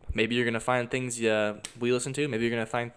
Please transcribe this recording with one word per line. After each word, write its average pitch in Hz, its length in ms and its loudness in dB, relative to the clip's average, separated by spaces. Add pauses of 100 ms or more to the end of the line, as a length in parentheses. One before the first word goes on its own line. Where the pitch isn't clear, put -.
(140)
maybe 113 200 2
you're 120 120 2
gonna 117 120 0
find 123 320 0
things, 127 320 -4
uh, 107 360 2 (200)
we 120 140 2
listen 123 220 0
to. 143 120 0
Maybe 117 160 0
you're 117 80 2
gonna 117 160 -2
find, 120 300 -2